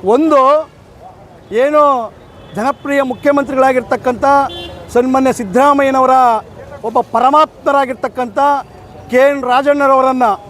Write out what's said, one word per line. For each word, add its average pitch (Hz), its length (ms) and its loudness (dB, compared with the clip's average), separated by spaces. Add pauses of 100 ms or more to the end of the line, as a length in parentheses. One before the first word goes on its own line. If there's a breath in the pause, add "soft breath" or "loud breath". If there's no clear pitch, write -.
(140)
ಒಂದು, 302 260 2 (1200)
ಏನು 294 180 2 (720)
ಜನಪ್ರಿಯ 277 440 -4 (120)
ಮುಖ್ಯಮಂತ್ರಿಗಳಾಗಿರ್ತಕ್ಕಂಥ 262 1120 -2 (680)
ಸನ್ಮಾನ್ಯ 262 460 0
ಸಿದ್ದರಾಮಯ್ಯನವರ 262 760 2 (760)
ಒಬ್ಬ 233 100 -2 (160)
ಪರಮಾಪ್ತರಾಗಿರ್ತಕ್ಕಂಥ 254 1200 -2 (720)
ಕೆ 247 100 2 (100)
ಎನ್ 277 120 -6 (100)
ರಾಜಣ್ಣನವರನ್ನು 262 800 2 (180)